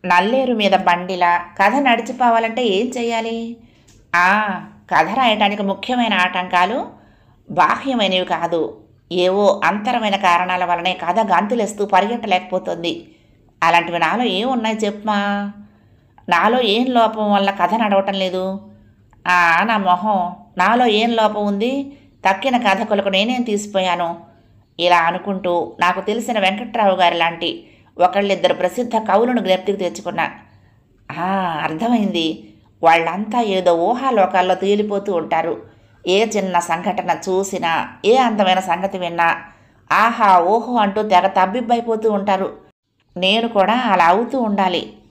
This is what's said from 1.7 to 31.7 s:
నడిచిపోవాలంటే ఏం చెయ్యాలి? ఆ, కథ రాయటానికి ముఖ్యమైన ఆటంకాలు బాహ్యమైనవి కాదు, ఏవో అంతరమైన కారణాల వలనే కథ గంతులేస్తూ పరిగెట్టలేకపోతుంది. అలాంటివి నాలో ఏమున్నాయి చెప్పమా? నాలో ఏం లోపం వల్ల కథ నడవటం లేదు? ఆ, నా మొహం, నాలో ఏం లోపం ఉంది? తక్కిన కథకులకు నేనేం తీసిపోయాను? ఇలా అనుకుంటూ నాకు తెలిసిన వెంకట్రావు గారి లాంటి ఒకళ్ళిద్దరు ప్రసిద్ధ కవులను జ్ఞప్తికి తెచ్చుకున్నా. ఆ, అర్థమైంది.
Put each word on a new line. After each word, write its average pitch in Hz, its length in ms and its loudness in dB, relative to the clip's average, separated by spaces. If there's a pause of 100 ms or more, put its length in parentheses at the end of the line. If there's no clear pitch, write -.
నడిచిపోవాలంటే 240 880 0
ఏం 220 320 0
చెయ్యాలి? 226 600 -6 (580)
ఆ, 190 460 2 (340)
కథ 160 120 4
రాయటానికి 208 560 0
ముఖ్యమైన 214 500 -2
ఆటంకాలు 185 760 0 (640)
బాహ్యమైనవి 190 760 0
కాదు, 165 560 -4 (300)
ఏవో 185 520 2
అంతరమైన 208 520 0
కారణాల 180 500 0
వలనే 175 320 -2 (100)
కథ 180 120 0
గంతులేస్తూ 202 680 0
పరిగెట్టలేకపోతుంది. 185 1300 -2 (480)
అలాంటివి 170 360 2
నాలో 170 240 0
ఏమున్నాయి 220 540 -2
చెప్పమా? 202 760 -2 (760)
నాలో 202 320 2
ఏం 233 240 0
లోపం 214 460 0
వల్ల 202 200 2
కథ 185 220 0
నడవటం 202 400 0
లేదు? 190 480 -4 (680)
ఆ, 175 360 4
నా 220 140 0
మొహం, 180 580 0 (220)
నాలో 226 280 4
ఏం 226 260 2
లోపం 214 340 0
ఉంది? 247 520 -4 (320)
తక్కిన 240 280 0
కథకులకు 202 520 0
నేనేం 220 320 0
తీసిపోయాను? 185 720 -2 (640)
ఇలా 175 180 4
అనుకుంటూ 175 840 -2
నాకు 185 220 0
తెలిసిన 226 380 -4
వెంకట్రావు 202 560 0
గారి 170 220 2
లాంటి 170 500 -4 (340)
ఒకళ్ళిద్దరు 190 520 2
ప్రసిద్ధ 226 420 -4
కవులను 220 440 2
జ్ఞప్తికి 185 380 -2
తెచ్చుకున్నా. 170 540 -6 (880)
ఆ, 165 40 -4 (400)
అర్థమైంది. 170 920 -2 (300)